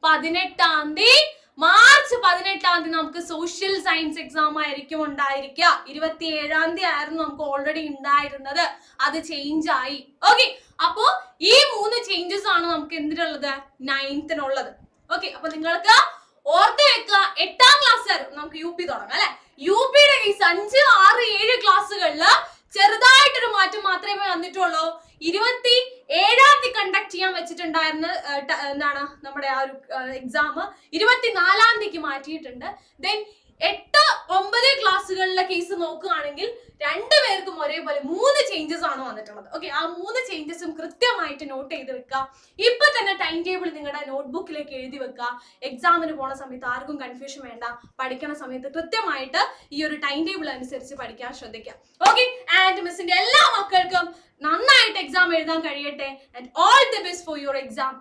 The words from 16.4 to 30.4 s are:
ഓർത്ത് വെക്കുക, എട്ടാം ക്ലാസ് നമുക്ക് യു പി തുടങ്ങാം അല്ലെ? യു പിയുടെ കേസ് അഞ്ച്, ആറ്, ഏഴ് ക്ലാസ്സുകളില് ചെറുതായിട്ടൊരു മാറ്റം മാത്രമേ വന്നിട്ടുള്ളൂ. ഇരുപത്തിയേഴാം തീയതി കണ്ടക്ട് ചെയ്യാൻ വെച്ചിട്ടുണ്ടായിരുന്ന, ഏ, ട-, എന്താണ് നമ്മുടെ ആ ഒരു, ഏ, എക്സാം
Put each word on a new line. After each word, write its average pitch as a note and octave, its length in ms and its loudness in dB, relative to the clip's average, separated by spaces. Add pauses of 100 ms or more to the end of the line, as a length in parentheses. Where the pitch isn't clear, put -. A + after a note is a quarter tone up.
ഓർത്ത് A4 340 4
വെക്കുക, G#4 460 4 (100)
എട്ടാം B4 360 6
ക്ലാസ് A#4 340 4 (220)
നമുക്ക് D4+ 260 -14
യു E4+ 60 -6 (100)
പി F4+ 120 -4
തുടങ്ങാം A3+ 260 -8
അല്ലെ? G4 120 0 (380)
യു G4 100 4 (160)
പിയുടെ C#5+ 320 8
കേസ് G4+ 240 0
അഞ്ച്, G#4 320 2 (240)
ആറ്, A#4 180 6 (160)
ഏഴ് A4+ 240 2
ക്ലാസ്സുകളില് F#4+ 680 2 (440)
ചെറുതായിട്ടൊരു B4 800 6
മാറ്റം G4+ 340 0
മാത്രമേ G4 440 -4
വന്നിട്ടുള്ളൂ. E4+ 520 -2 (360)
ഇരുപത്തിയേഴാം A#4+ 1400 4
തീയതി B4 160 -4
കണ്ടക്ട് G4+ 360 -2
ചെയ്യാൻ F#4 200 -2
വെച്ചിട്ടുണ്ടായിരുന്ന, E4 720 -4
ഏ, C#4+ 340 -6
ട-, C#4+ 200 -6 (120)
എന്താണ് C#4+ 540 -6
നമ്മുടെ C#4 220 -8
ആ C4+ 180 -4
ഒരു, C4+ 80 -14 (220)
ഏ, C4+ 40 -6 (200)
എക്സാം D4+ 540 -4 (200)